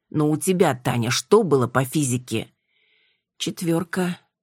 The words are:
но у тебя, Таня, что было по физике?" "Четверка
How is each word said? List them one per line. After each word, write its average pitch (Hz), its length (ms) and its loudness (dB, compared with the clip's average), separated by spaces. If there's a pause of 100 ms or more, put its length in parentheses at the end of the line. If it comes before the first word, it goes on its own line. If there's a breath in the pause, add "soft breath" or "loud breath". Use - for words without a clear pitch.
но 151 200 0
у 151 80 0
тебя, 175 380 2
Таня, 123 360 -2
что 214 320 2
было 135 240 2
по 131 160 0
физике?" 127 680 -4 (840)
"Четверка 175 800 -4 (260)